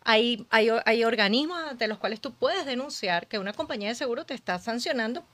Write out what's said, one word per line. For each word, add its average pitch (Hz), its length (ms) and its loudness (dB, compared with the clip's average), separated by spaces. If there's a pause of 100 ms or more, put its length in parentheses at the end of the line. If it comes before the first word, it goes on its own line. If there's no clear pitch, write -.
Hay, 226 480 2
hay, 220 180 6 (160)
hay 226 200 4
organismos 226 520 2 (140)
ante 240 180 -4
los 214 80 -4
cuales 214 240 -4
tú 254 140 -8
puedes 320 320 0
denunciar 247 600 -2
que 214 100 -4
una 196 160 -4
compañía 262 340 -4
de 240 60 -4
seguro 262 320 -4
te 277 80 -8
está 190 240 -4
sancionando 240 760 -4